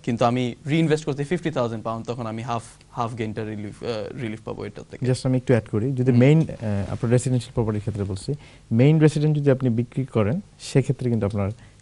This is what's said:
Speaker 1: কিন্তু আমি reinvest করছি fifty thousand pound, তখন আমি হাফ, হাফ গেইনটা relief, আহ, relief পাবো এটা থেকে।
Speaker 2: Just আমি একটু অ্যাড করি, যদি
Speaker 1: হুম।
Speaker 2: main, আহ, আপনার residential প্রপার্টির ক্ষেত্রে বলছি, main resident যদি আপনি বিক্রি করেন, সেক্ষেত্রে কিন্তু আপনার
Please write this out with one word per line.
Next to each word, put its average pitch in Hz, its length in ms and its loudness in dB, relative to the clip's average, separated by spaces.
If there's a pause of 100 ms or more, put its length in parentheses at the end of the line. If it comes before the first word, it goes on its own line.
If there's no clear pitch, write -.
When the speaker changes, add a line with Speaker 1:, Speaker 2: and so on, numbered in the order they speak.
Speaker 1:
কিন্তু 120 220 0
আমি 123 300 0 (120)
reinvest 156 380 0
করছি 143 200 -4
fifty 170 260 -4
thousand 117 340 -4
pound, 113 220 -6
তখন 117 200 -6
আমি 113 160 -8
হাফ, 117 200 -4 (280)
হাফ 117 280 -4
গেইনটা 110 260 -6
relief, 104 380 -10
আহ, 113 400 -8
relief 107 220 -8
পাবো 107 200 -10
এটা 104 260 -12
থেকে। - 160 -6
Speaker 2:
Just 123 180 2
আমি 131 120 2
একটু 127 160 0
অ্যাড 113 160 2
করি, 113 240 -2
যদি 127 180 2
Speaker 1:
হুম। 120 100 6
Speaker 2:
main, 147 200 8
আহ, 101 520 -4
আপনার 113 180 -2
residential 123 440 0
প্রপার্টির 107 260 -2
ক্ষেত্রে 104 240 -4
বলছি, 98 300 -6 (380)
main 143 280 6
resident 151 380 4
যদি 143 120 4
আপনি 131 200 2
বিক্রি 120 340 -2
করেন, 117 360 0 (200)
সেক্ষেত্রে 127 500 -2
কিন্তু 110 160 0
আপনার 101 240 -2 (300)